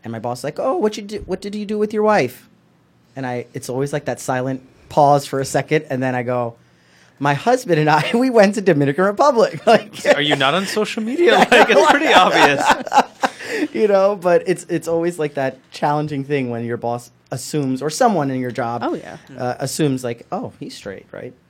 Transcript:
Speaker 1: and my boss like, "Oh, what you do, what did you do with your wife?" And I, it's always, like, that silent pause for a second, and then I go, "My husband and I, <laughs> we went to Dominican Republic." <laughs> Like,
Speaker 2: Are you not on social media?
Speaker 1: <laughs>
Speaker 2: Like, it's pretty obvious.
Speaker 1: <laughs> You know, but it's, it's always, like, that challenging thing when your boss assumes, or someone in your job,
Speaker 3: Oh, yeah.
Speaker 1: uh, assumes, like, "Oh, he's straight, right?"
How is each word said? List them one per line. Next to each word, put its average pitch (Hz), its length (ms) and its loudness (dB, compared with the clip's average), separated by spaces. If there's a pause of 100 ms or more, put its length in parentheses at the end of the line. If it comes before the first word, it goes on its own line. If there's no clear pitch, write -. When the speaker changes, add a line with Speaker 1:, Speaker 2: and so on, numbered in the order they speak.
Speaker 1:
and 113 80 -10
my 113 60 -10
boss 123 260 -8
like, 147 140 -8
"Oh, 262 180 -2
what 214 200 -2
you 220 60 -12
do, 202 240 -10
what 190 160 -6
did 202 120 -10
you 208 120 -8
do 208 120 -4
with 214 140 -2
your 214 100 -2
wife?" 202 460 0 (680)
And 135 100 -8
I, 123 260 -6
it's - 160 -12
always, 135 240 -4
like, 147 140 -6
that 123 140 -6
silent 131 420 -4 (260)
pause 143 380 4
for 135 140 -4
a 135 40 -4
second, 151 460 -2
and 131 120 -4
then 127 120 -2
I 123 80 -4
go, 120 340 -4 (640)
"My 143 160 0
husband 175 460 0
and 151 100 2
I, 151 200 2
<laughs> - 40 -2
we 254 160 2
went 208 240 6
to 214 80 -2
Dominican 147 420 2
Republic." 208 580 2
<laughs> - 40 -2
Like, - 480 2
Speaker 2:
Are 143 80 0
you 147 140 2
not 139 180 2
on 190 120 -2
social 214 360 -4
media? 311 300 2
Speaker 1:
<laughs> - 180 4
Speaker 2:
Like, 233 200 6
it's 302 200 6
pretty 285 220 4
obvious. - 500 4
Speaker 1:
<laughs> - 520 0 (580)
You 220 160 0
know, 196 260 4
but 175 320 2
it's, 175 220 -2
it's 165 200 -4
always, 170 300 -2
like, 151 160 -4
that 135 240 -4 (140)
challenging 147 500 -2
thing 135 280 -4
when 117 140 -6
your 117 120 -4
boss 120 340 -6 (200)
assumes, 131 520 -4
or 151 80 -4
someone 175 400 0
in 131 100 -4
your 123 120 -6
job, 117 320 -6
Speaker 3:
Oh, 330 100 -4
yeah. 113 220 -12 (200)
Speaker 1:
uh, 123 220 -6
assumes, 131 460 -4
like, 117 280 -8
"Oh, 190 280 -8
he's 143 160 -14
straight, - 360 -16
right?" 113 220 -14 (160)